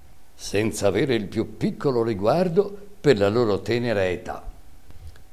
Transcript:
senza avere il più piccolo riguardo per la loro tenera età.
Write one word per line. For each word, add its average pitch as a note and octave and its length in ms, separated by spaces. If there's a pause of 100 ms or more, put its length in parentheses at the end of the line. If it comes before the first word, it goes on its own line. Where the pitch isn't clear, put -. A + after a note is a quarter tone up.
(360)
senza G#2 520
avere A#2 280
il G#2 120
più - 280
piccolo C3+ 480
riguardo D#3+ 720 (220)
per C3+ 180
la G2+ 120
loro G#2+ 320
tenera A2+ 440
età. E2+ 380 (880)